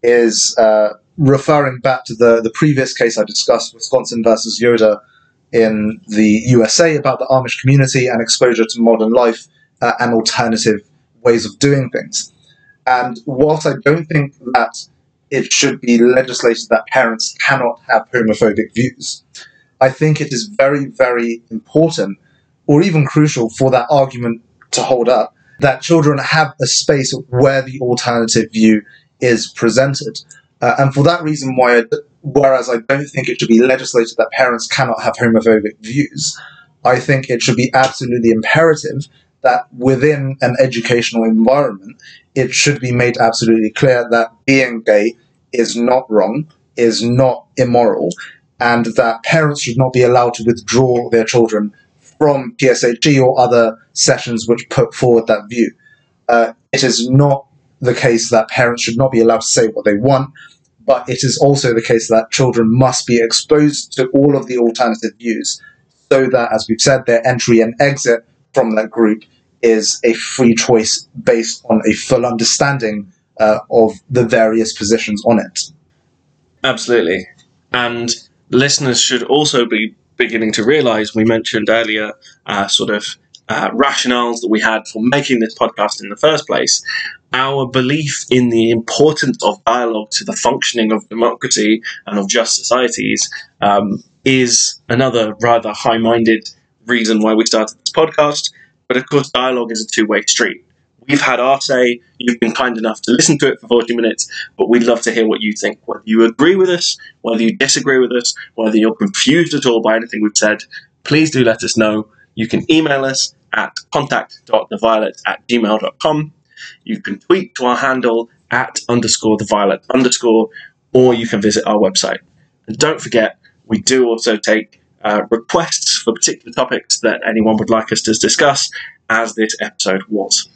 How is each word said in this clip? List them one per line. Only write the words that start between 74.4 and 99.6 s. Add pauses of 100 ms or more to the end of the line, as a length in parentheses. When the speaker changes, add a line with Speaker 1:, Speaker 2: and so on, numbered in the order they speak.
Speaker 1:
positions
on
it. (1080)
Speaker 2:
Absolutely. (440)
And (400)
listeners
should
also
be (220)
beginning
to
realise,
we
mentioned
earlier, (340)
uh,
sort
of, (440)
uh,
rationales
that
we
had
for
making
this
podcast
in
the
first
place. (500)
Our
belief
in
the
importance
of
dialogue
to
the
functioning
of
democracy (240)
and
of
just
societies, (320)
um, (220)
is
another
rather
high-minded (360)
reason
why
we
started
this
podcast. (380)
But
of
course,
dialogue